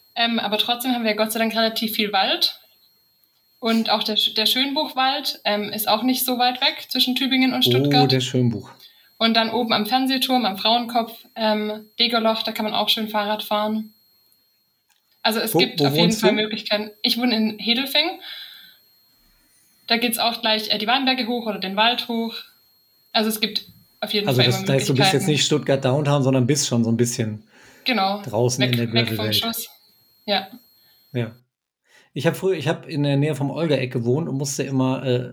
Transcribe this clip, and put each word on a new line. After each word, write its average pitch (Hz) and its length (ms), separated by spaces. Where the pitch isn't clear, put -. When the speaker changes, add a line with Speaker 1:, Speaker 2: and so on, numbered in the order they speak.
Speaker 1:
Ähm, 233 220
aber 214 200
trotzdem 240 340
haben 240 120
wir 214 100
Gott 220 180
sei 233 60
Dank 220 160
relativ 226 400
viel 208 180
Wald 226 480
und 226 300
auch 208 140
der 214 140
Sch-, 220 180
der 220 100
Schönbuchwald, 277 1040
ähm, 208 260
ist 214 160
auch 220 140
nicht 254 240
so 254 120
weit 247 220
weg 311 300
zwischen 254 240
Tübingen 262 400
und 254 100
Stuttgart. 143 400
Speaker 2:
Oh, - 20
der 131 140
Schönbuch. 123 500
Speaker 1:
Und 226 180
dann 226 160
oben 240 220
am 208 140
Fernsehturm, 262 580
am 196 140
Frauenkopf, 233 540
ähm, 214 500
Degerloch, 226 440
da 220 100
kann 220 140
man 208 80
auch 208 160
schön 220 180
Fahrrad 214 340
fahren. 214 520
Also 220 180
es 220 140
Speaker 2:
Wo, - 40
Speaker 1:
gibt - 220
Speaker 2:
wo 143 60
Speaker 1:
auf 135 80
jeden 170 140
Speaker 2:
wohnst - 120
Speaker 1:
Fall 214 100
Speaker 2:
du? 214 60
Speaker 1:
Möglichkeiten. 214 540
Ich 247 160
wohne 240 160
in 220 240
Hedelfing. 294 640
Da 233 80
geht's 233 220
auch 226 240
gleich, 220 280
äh, 214 80
die 208 80
Weinberge 254 400
hoch 233 200
oder 196 120
den 190 180
Wald 233 320
hoch. 226 260
Also 220 180
es 214 100
gibt 214 240
auf - 120
jeden 202 160
Speaker 2:
Also 127 140
Speaker 1:
Fall 127 80
Speaker 2:
das 123 120
Speaker 1:
immer 135 120
Speaker 2:
heißt, 135 140
du 143 60
bist 123 120
jetzt - 60
Speaker 1:
Möglichkeiten. 147 200
Speaker 2:
nicht 143 140
Stuttgart 139 380
Downtown, 143 380
sondern 131 240
bist 147 220
schon 117 160
so 113 60
ein 117 60
bisschen 113 460
Speaker 1:
Genau. 202 380
Speaker 2:
draußen 123 400
Speaker 1:
Weg, 127 100
Speaker 2:
in 120 40
der 117 160
Speaker 1:
weg 117 160
vom 110 80
Speaker 2:
Gravel-Welt. 107 200
Speaker 1:
Schuss. - 320
Ja. 202 220
Speaker 2:
Ja. 117 220
Ich 151 140
hab 165 100
früher, 185 200
ich 143 120
hab 170 180
in 139 160
der 143 140
Nähe 147 180
vom 139 160
Olga-Eck 131 420
gewohnt 135 360
und 135 80
musste 143 260
immer, 131 420
äh, 123 280